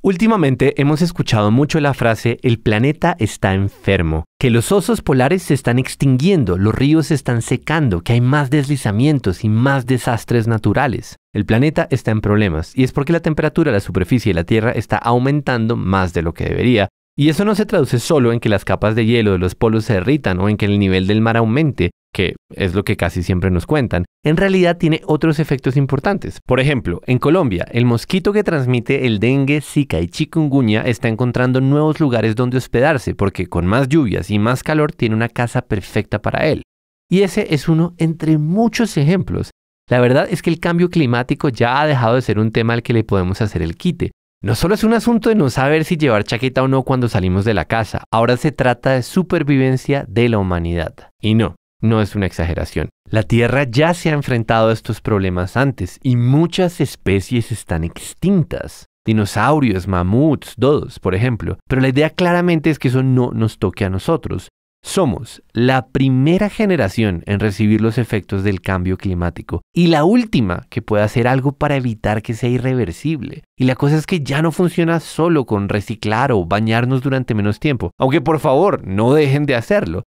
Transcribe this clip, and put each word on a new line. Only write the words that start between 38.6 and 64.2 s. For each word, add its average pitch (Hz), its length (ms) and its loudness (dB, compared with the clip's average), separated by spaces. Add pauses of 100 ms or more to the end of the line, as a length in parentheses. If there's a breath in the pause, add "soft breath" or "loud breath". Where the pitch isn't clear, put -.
ejemplos. 139 540 0 (360)
La 123 120 2
verdad 123 320 4
es - 100 -4
que - 80 -2
el 165 100 -2
cambio 175 300 0
climático 135 600 0
ya 120 300 0
ha 151 60 2
dejado 123 300 2
de 131 60 2
ser 107 180 -2
un 110 120 0
tema 117 220 0
al 120 80 -2
que 123 120 -4
le 110 100 2
podemos 95 380 -2
hacer 104 200 -2
el 82 140 -4
quite. - 360 -4 (300)
No 107 140 -2
solo 180 200 0
es 214 80 -2
un 220 100 2
asunto 226 360 2
de 226 60 2
no 147 140 2
saber 147 360 0
si 180 100 -2
llevar 120 300 2
chaqueta 127 380 -2
o 131 40 0
no 135 160 2
cuando 127 240 0
salimos 95 380 0
de 113 80 2
la 92 100 0
casa, - 480 -4
ahora 117 240 2
se 147 160 -2
trata 135 400 0
de 131 100 0
supervivencia 139 1080 0
de 117 180 2
la 113 100 2
humanidad. 85 560 -2 (280)
Y 107 140 2
no, 98 200 0 (260)
no 110 200 2
es 101 120 -2
una 101 120 -2
exageración. 82 640 -4 (200)
La 110 140 0
Tierra 117 400 2
ya 147 300 0
se 170 160 -2
ha 151 40 0
enfrentado 117 540 0
a 113 60 2
estos - 260 -6
problemas 92 560 -2
antes 120 480 -2
y 123 140 2
muchas 165 640 0
especies 113 720 -2
están 85 320 -6
extintas. - 1040 -4 (180)
Dinosaurios, 110 840 0
mamuts, 98 680 0
dodos, 131 420 0
por 92 160 -2
ejemplo. 104 420 -2 (120)
Pero 131 120 2
la 131 60 2
idea 147 220 2
claramente 175 600 0
es 147 100 -2
que 131 100 0
eso 131 120 2
no 127 300 2
nos 110 280 -2
toque 98 260 -2
a 92 40 -2
nosotros. 98 600 -4 (360)